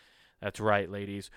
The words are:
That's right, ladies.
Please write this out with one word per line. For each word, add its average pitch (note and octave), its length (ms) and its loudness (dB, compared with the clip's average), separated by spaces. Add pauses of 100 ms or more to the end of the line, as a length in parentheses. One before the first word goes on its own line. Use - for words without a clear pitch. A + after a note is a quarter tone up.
(420)
That's G2+ 160 -4
right, G2+ 320 4
ladies. G2+ 460 -8